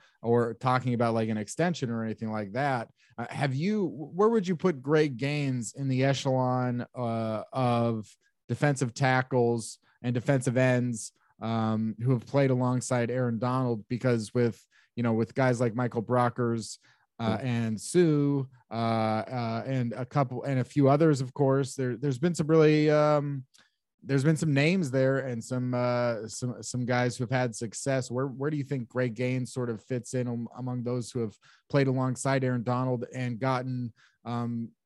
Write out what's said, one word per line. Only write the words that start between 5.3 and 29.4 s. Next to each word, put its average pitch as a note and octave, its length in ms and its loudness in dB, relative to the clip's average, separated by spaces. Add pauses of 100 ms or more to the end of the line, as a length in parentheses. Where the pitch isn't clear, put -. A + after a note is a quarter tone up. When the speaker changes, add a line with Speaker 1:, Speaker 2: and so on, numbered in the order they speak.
Speaker 1:
in C#3 100 -4
the C3 160 2
echelon, B2+ 840 0 (100)
uh, A2+ 480 -4 (100)
of A#2 600 0 (360)
defensive C3 440 0
tackles B2+ 840 2 (240)
and B2 120 -2
defensive B2+ 440 0
ends, B2 560 0 (280)
um, A2 600 -2
who B2+ 100 2
have A#2+ 140 0
played C#3 260 2
alongside B2 580 0
Aaron A#2+ 300 -2
Donald? B2 480 -2
Because A#2+ 460 0
with, A#2+ 280 0 (360)
you A#2+ 60 -2
know, A#2 100 2
with A2 200 0
guys B2+ 280 2
like A#2 120 0
Michael A#2+ 280 -2
Brockers, A#2+ 800 0 (380)
uh, A2 200 -2
Speaker 2:
Hmm. A2 100 -6
Speaker 1:
and A2+ 340 -2
Sue, C#3+ 680 2 (200)
uh, - 40 -10
uh, A2+ 920 -2
and B2+ 280 -2
a B2 120 -6
couple, C3 380 -2
and C3+ 160 0
a B2 60 0
few C#3 240 4
others, D3 320 4
of B2+ 120 -8
course, C3+ 420 0
there, B2 200 -4
there's B2 240 -4
been E3+ 160 0
some D#3 120 -2
really, D3+ 420 6
um, D3 560 2 (580)
there's C3+ 200 2
been D#3 140 4
some D#3+ 160 2
names D3+ 380 4
there C3+ 280 2
and B2 220 -4
some, B2+ 320 -4
uh, B2 540 0
some, A2 340 -8
some B2 240 -6
guys B2 300 0
who B2+ 80 -6
have A2+ 80 -4
had B2+ 240 0
success. A#2+ 560 -4
Where, B2+ 160 -2
where C3+ 220 -6
do D#3 80 -4
you C#3+ 80 -4
think C3+ 240 -6
Greg B2+ 240 -2
Gaines B2+ 400 -4